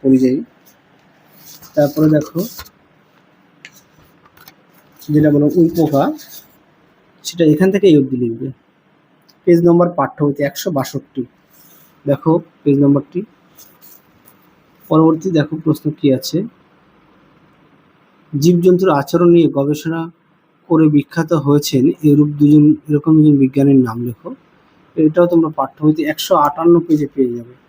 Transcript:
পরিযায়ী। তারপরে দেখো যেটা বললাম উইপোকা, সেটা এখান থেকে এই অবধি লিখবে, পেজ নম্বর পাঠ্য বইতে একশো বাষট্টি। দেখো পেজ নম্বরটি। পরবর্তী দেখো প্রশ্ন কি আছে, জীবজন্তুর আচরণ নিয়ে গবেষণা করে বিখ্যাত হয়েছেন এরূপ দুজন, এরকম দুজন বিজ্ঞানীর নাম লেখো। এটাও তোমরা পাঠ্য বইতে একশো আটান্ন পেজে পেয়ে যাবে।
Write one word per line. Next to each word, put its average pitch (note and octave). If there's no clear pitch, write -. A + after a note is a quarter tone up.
পরিযায়ী। C3
তারপরে D3+
দেখো D3+
যেটা D3+
বললাম D3
উইপোকা, D#3+
সেটা E3+
এখান F#3
থেকে G3+
এই D3+
অবধি C3
লিখবে, A#2
পেজ E3+
নম্বর E3+
পাঠ্য C3+
বইতে C#3+
একশো -
বাষট্টি। C3
দেখো C#3+
পেজ C#3+
নম্বরটি। C#3
পরবর্তী D#3+
দেখো D3
প্রশ্ন D#3
কি D3
আছে, D3+
জীবজন্তুর F3
আচরণ F3
নিয়ে D#3+
গবেষণা D3+
করে D#3+
বিখ্যাত D#3
হয়েছেন C#3+
এরূপ D3
দুজন, D3
এরকম D3
দুজন D3+
বিজ্ঞানীর C#3
নাম A2+
লেখো। A#2+
এটাও D#3+
তোমরা E3
পাঠ্য C3+
বইতে D#3
একশো -
আটান্ন E3+
পেজে D3+
পেয়ে C3
যাবে। A#2+